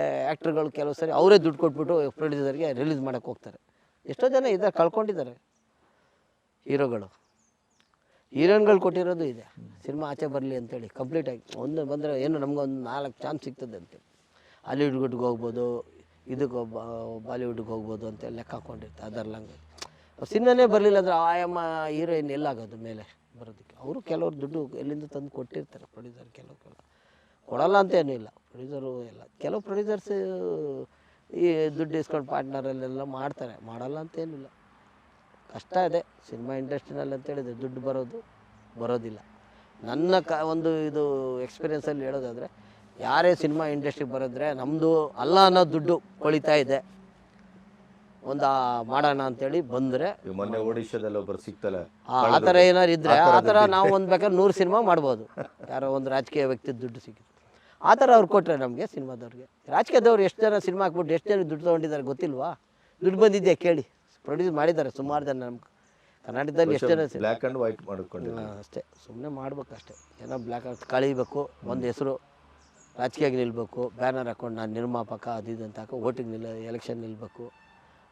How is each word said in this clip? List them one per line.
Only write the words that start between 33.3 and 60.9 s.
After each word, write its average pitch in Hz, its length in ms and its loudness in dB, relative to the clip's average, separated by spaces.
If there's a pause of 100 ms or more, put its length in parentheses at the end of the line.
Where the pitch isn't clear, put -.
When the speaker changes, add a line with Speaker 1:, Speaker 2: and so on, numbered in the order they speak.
Speaker 1:
ಮಾಡಲ್ಲ 123 340 -10
ಅಂತ 165 200 -12
ಏನಿಲ್ಲ. 156 260 -10 (1080)
ಕಷ್ಟ - 240 -8
ಇದೆ 170 280 0 (240)
ಸಿನಿಮಾ 127 240 -10
ಇಂಡಸ್ಟ್ರಿನಲ್ಲಿ 139 640 -8
ಅಂತ 131 140 -12
ಹೇಳಿದ್ರೆ 123 320 -8
ದುಡ್ಡು 131 200 -8
ಬರೋದು 131 420 -6 (560)
ಬರೋದಿಲ್ಲ. 117 400 -4 (640)
ನನ್ನ 160 360 2
ಕ-, 156 240 -2
ಒಂದು 160 440 -2
ಇದು 147 160 -2 (380)
ಎಕ್ಸ್ಪೀರಿಯನ್ಸಲ್ಲಿ 147 640 -6
ಹೇಳೋದಾದ್ರೆ 131 460 -8 (480)
ಯಾರೇ 160 360 4
ಸಿನಿಮಾ 156 320 -2
ಇಂಡಸ್ಟ್ರಿಗೆ 143 440 -4
ಬರೋದ್ರೆ 131 420 -4
ನಮ್ಮದು 156 540 2
ಅಲ್ಲ 160 380 4
ಅನ್ನೋ 180 260 4
ದುಡ್ಡು 160 300 0 (180)
ಕೊಳಿತಾ 156 340 2
ಇದೆ, 135 440 0 (1300)
ಒಂದು 139 220 -2
ಆ 127 360 2
ಮಾಡೋಣ 139 420 2
ಅಂತೇಳಿ 135 380 -2
ಬಂದರೆ 131 640 -2
Speaker 2:
ಈ 95 40 -10
ಮೊನ್ನೆ 101 280 -4
ಒಡಿಶಾದಲ್ಲಿ 110 600 -4
ಒಬ್ರು 98 200 -6
ಸಿಕ್ತಲ್ಲ 101 380 -8
Speaker 1:
ಆ, 87 100 -8 (220)
ಆ 127 160 2
Speaker 2:
ಕಳ್ಳರು. 120 220 6
Speaker 1:
ಥರ 180 100 8
ಏನಾರು 180 360 8
ಇದ್ರೆ 160 220 4
Speaker 2:
ಆ 165 160 8
ಥರ 175 60 10
Speaker 1:
ಆ 180 60 8
ಥರ 214 120 6
Speaker 2:
ದುಡ್ಡು. 208 180 8
Speaker 1:
ನಾವು 196 220 6
ಒಂದು 190 140 2
ಬೇಕಾದ್ರೆ 185 300 4
ನೂರು 190 160 6
ಸಿನಿಮಾ 190 280 4
ಮಾಡ್ಬೋದು. 143 420 2 (460)
ಯಾರೋ 131 220 -4
ಒಂದು 135 180 -2
ರಾಜಕೀಯ 135 360 0
ವ್ಯಕ್ತಿ 127 360 -4
ದುಡ್ಡು 120 180 -10
ಸಿಕ್ಕಿತ್ತು - 360 -20 (460)
ಆ 190 140 8
ಥರ 254 180 8
ಅವ್ರು 220 140 10
ಕೊಟ್ಟರೆ 175 300 4
ನಮಗೆ 131 300 -4
ಸಿನಿಮಾದವ್ರಿಗೆ. 123 640 -14 (180)
ರಾಜಕೀಯದವ್ರು 220 540 6
ಎಷ್ಟು 190 200 2
ಜನ 208 160 4
ಸಿನಿಮಾ 190 260 -2
ಹಾಕ್ಬಿಟ್ಟು 165 300 0